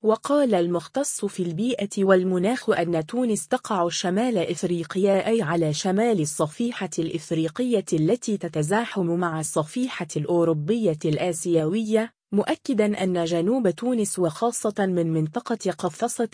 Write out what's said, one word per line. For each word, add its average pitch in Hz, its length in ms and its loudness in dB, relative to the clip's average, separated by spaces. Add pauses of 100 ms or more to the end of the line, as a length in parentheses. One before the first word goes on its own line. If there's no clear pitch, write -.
وقال 233 500 2
المختص 175 680 -2
في 196 180 -2
البيئة 196 600 -2
والمناخ 190 680 2
أن 170 360 0
تونس 233 420 -2
تقع 196 400 0
شمال 208 500 0
إفريقيا، 180 920 0
أي 226 140 2
على 160 300 0
شمال 196 480 2
الصفيحة 170 800 -4
الإفريقية 165 920 -2
التي 185 440 2
تتزاحم 180 720 -2
مع 170 340 0
الصفيحة 170 680 -4 (100)
الأوروبية 165 880 2
الآسيوية، 180 1040 0 (220)
مؤكداً 208 680 0
أن 180 220 0
جنوب 180 460 2
تونس 220 480 -2
وخاصة 208 600 0
من 175 340 2
منطقة 160 580 -2
قفصة 220 640 -2